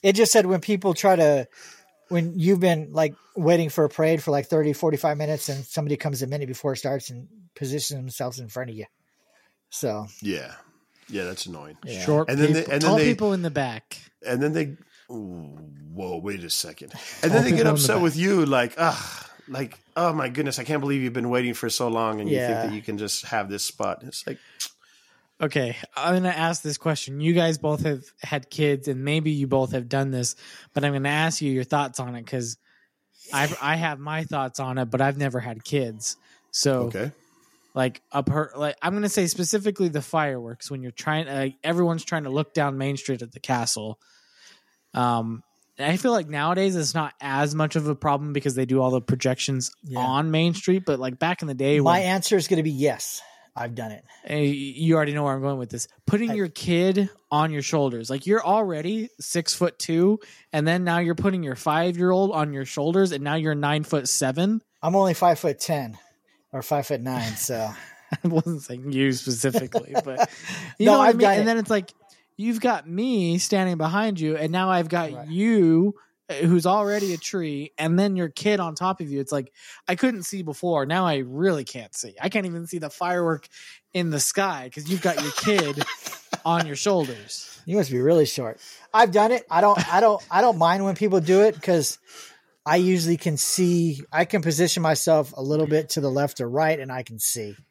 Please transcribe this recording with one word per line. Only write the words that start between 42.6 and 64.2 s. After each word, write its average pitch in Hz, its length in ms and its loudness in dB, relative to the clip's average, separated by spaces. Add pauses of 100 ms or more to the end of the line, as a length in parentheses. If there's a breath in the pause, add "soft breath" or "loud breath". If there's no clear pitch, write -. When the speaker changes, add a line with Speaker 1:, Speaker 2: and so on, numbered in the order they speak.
Speaker 3:
Main 135 180 -2
Street 131 240 -4
at 120 120 -14
the - 60 -18
castle. 110 600 -4 (920 soft breath)
Um, 117 500 0 (340)
and 143 140 0
I 180 60 0
feel 247 160 0
like 180 140 0
nowadays 180 480 0
it's 156 200 -2
not 151 260 -2
as 143 320 0
much 156 220 0
of 151 120 0
a 151 80 0
problem 143 380 0
because 139 220 -2
they 131 100 0
do 131 160 2
all 127 100 4
the 127 100 2
projections 131 680 -2 (140)
Speaker 1:
Yeah. 127 160 -6
Speaker 3:
on 135 320 0
Main 165 240 2
Street, 185 300 0
but, 139 140 0
like, 127 200 -6
back 170 240 0
in 160 40 -6
the 139 60 -4
day 139 260 2
Speaker 1:
My 165 200 4
Speaker 3:
when 185 80 0
Speaker 1:
answer 185 300 2
is 165 100 0
gonna 165 160 2
be 156 80 0
yes. 135 500 -2 (380 soft breath)
I've 120 140 -6
done 113 180 -10
it. 104 120 -16 (200 soft breath)
Speaker 3:
Uh, - 120 -8
y-, 151 80 0
you 143 520 0
already 147 180 2
know 147 100 -2
where 139 100 0
I'm 135 80 -4
going 139 160 -2
with 123 140 -8
this. - 160 -8 (180 soft breath)
Putting 226 240 0
Speaker 1:
I 220 60 -2
Speaker 3:
your 196 120 -2
kid 185 600 0 (220)
on 151 200 2
your 147 120 -4
shoulders. 127 440 0
Like, 135 200 -6
you're 214 180 2
already 196 640 0 (100)
six-foot-two, 175 1000 0 (340 loud breath)
and 151 140 2
then 175 160 2
now 175 160 2
you're 170 160 0
putting 190 260 0
your 135 140 -4
five-year-old 180 800 2
on 151 200 0
your 135 120 -6
shoulders, 170 460 2
and 143 120 -6
now 147 100 -2
you're 156 220 0
nine-foot-seven. 147 1080 0 (220)